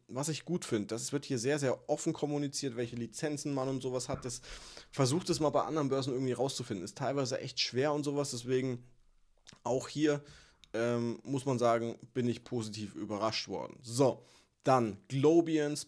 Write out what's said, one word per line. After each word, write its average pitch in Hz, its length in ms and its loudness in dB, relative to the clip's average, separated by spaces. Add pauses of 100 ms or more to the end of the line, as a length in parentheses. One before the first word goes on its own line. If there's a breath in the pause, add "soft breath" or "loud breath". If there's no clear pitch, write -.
was 131 200 -4
ich 156 160 -4
gut 175 220 -4
finde, 104 220 0
das 120 260 -4
wird 143 100 -2
hier 135 140 -2
sehr, 135 200 2
sehr 135 320 0
offen 151 220 0
kommuniziert, 143 640 -4
welche 120 220 -4
Lizenzen 143 560 -4
man 131 160 0
und 135 120 -2
sowas 127 280 -4
hat. 131 160 -6
Das, 120 160 -8 (500 loud breath)
versucht 143 380 2
es 156 100 2
mal 147 120 4
bei 139 100 4
anderen 143 260 0
Börsen 135 240 2
irgendwie 127 220 0
rauszufinden. 120 500 -2
Ist - 140 -10
teilweise 131 420 0
echt - 220 -6
schwer 139 320 0
und 147 100 -2
sowas, 143 280 -2
deswegen 123 520 -2 (800)
auch 123 240 0
hier, 147 340 2 (520 loud breath)
ähm, 117 500 0
muss 131 220 -4
man 127 140 2
sagen, 117 380 2 (160)
bin 123 140 0
ich 117 160 -2
positiv 110 520 -6
überrascht 104 520 -2
worden. 73 360 -6
So, 120 420 2 (380 loud breath)
dann 120 340 4 (100)
Globiance 151 800 4